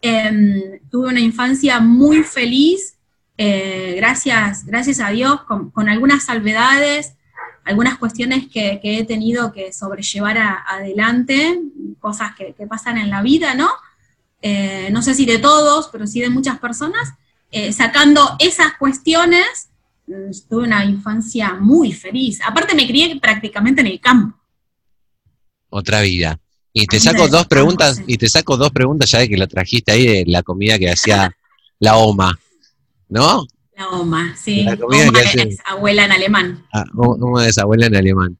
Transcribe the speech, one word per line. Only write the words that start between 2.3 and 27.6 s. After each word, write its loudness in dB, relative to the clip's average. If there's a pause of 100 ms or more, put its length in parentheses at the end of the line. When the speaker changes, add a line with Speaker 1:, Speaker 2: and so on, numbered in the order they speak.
Speaker 1:
eh, -4
gracias, -2
gracias -4
a -4
Dios, 0
con, -8
con -2
algunas 2
salvedades, -2 (500)
algunas -2
cuestiones -4
que, -6
que -4
he -4
tenido -4
que -14
sobrellevar -6
a, -2
adelante, -2 (380)
cosas -10
que, -16
que -16
pasan -8
en -4
la -4
vida, 0
¿no? 0 (720)
Eh, -6
no -2
sé 0
si 2
de 2
todos, 4
pero -10
sí -6
de -4
muchas -4
personas, -8 (360)
eh, -6
sacando 4
esas 2
cuestiones, 0 (380)
mm, -14 (180)
tuve -2
una 0
infancia -4
muy 4
feliz. -6
Aparte -2
me 2
crié 0
prácticamente 0
en 2
el -6
campo. 2 (1300)
Speaker 2:
Otra -2
vida. 0 (340)
Y 0
te 0
Speaker 1:
Hombre, 2
Speaker 2:
saco 4
dos 2
preguntas, 2